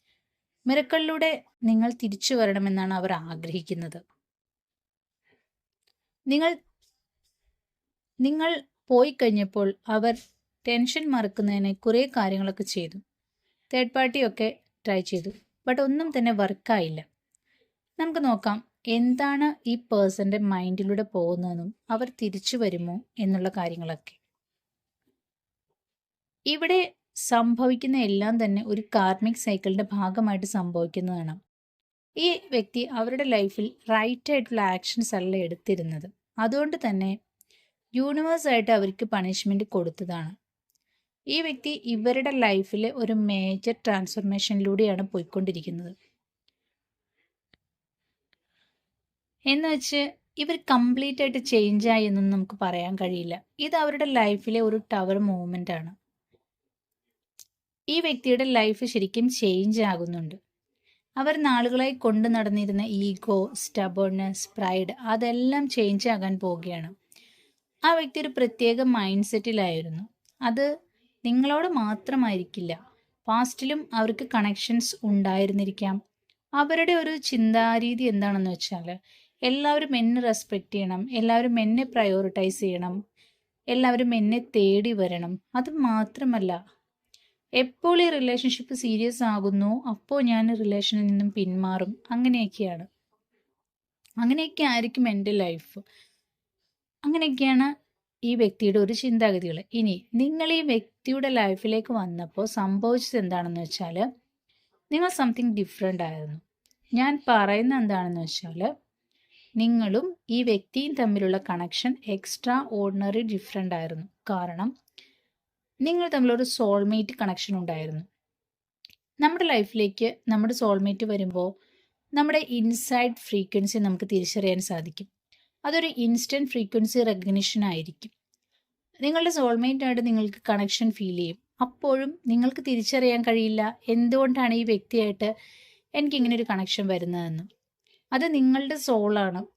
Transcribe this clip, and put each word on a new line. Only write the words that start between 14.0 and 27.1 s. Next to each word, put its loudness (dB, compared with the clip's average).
ട്രൈ 0
ചെയ്തു. -6
But 0
ഒന്നും 0
തന്നെ 2
വർക്കായില്ല. -2
നമുക്ക് -2
നോക്കാം 0
എന്താണ് 2
ഈ 0
പേഴ്സന്റെ 0
മൈൻഡിലൂടെ 0
പോകുന്നതെന്നും -2
അവർ -4
തിരിച്ചു -4
വരുമോ -2
എന്നുള്ള 0
കാര്യങ്ങളൊക്കെ. -8
ഇവിടെ 0